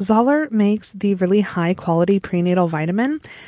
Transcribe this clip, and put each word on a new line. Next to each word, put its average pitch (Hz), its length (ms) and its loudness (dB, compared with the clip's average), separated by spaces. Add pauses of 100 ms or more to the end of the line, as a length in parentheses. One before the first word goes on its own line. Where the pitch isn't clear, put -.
Zoller 240 500 2
makes 208 420 0
the 202 220 -2
really 185 260 2
high 180 320 -2
quality 175 480 0
prenatal 180 480 0
vitamin 190 520 -2 (280)